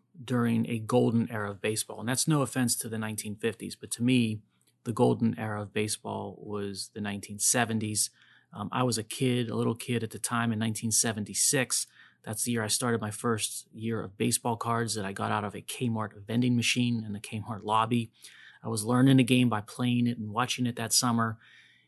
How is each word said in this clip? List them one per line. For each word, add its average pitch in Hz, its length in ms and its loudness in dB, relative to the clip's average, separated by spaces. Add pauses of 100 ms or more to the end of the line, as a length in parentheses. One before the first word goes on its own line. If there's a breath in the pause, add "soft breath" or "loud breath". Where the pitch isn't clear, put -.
(240)
during 117 460 2
a 117 80 -2
golden 117 500 4
era 107 220 -4
of 101 100 -10
baseball, 107 380 -4
and 104 100 -6
that's 131 200 0
no 151 140 4
offense 123 340 2
to - 120 4
the 110 100 -4
nineteen 110 360 -4
fifties, 101 400 -4
but - 160 -14
to - 140 -2
me, 117 380 4 (420)
the 120 80 -4
golden 123 440 4
era 107 240 -4
of 101 140 -10
baseball 104 680 -4
was 101 540 -8
the 110 60 -8
nineteen 101 400 -8
seventies. 107 720 0 (420 soft breath)
Um, 104 180 -8
I 127 140 0
was 120 120 0
a 110 60 -4
kid, 123 480 -2
a 113 60 -6
little 120 180 0
kid 117 300 -4
at 110 60 -6
the 117 100 -12
time 117 320 0
in 107 80 -2
nineteen 110 320 -2
seventy-six. 110 960 0 (340 loud breath)
That's 107 220 -6
the 123 80 -2
year 113 100 0
I 107 40 -2
started 117 340 0
my 107 100 -2
first - 600 -4
year 113 300 -4
of - 160 -10
baseball 120 360 0
cards 117 400 -2
that 104 120 -4
I 98 60 -6
got 107 200 -4
out 107 100 0
of 104 120 -6
a - 80 -12
Kmart 110 480 -4 (160)
vending 123 280 2
machine 120 480 0
in 107 120 -8
the 101 40 -8
Kmart 104 460 -8
lobby. 113 460 2 (520 loud breath)
I 110 60 -8
was 113 160 -4
learning 127 320 8
the 131 80 8
game 127 240 4
by 107 140 0
playing 123 440 0
it 117 120 -2
and 107 120 -6
watching 123 360 0
it 120 100 -2
that 113 160 -4
summer. 113 460 2 (500 soft breath)